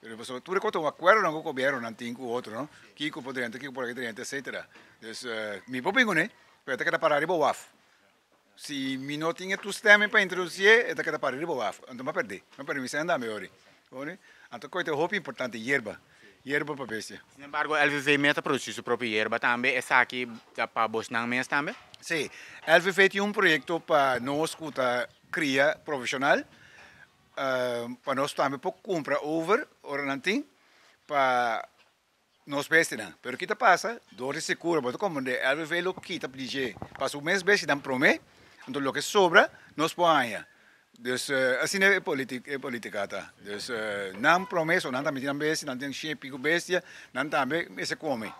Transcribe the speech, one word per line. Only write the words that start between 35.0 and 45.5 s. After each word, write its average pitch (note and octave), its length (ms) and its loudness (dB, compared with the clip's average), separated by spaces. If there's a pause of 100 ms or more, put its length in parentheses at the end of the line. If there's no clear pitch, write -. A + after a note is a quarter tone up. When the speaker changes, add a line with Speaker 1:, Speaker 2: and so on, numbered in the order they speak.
Speaker 1:
de, B2+ 80 -4
ele C#3 340 0
vem F3 220 -2
o F#3 80 -2
que - 240 -8
tá D3 100 -8
pedir, C#3 480 -6 (220)
passa C3+ 180 -2
o C#3+ 60 -8
mês, F3+ 200 0
veste, F#3+ 220 4
dá D3 120 2
promê, C3+ 440 2 (480)
então C#3 140 -4
o C3+ 100 0
que D3 100 -2
sobra, G3 480 6 (260)
nós D#3 160 0
põe. C3+ 520 2 (540)
Então, B2 160 -2 (160)
eh, C3 320 2
assim F#3+ 200 0
é G3 160 6
política, C3 540 -4
é C#3 60 -4
política, G#2+ 500 -6
tá? F#2+ 320 -10
Então, G2+ 160 -10 (140)
eh, G#2 480 -4
não E3 260 4
promessa, E3 460 0
não B2+ 120 -2
tá D#3 80 0
mentindo, C#3 220 -4 (320)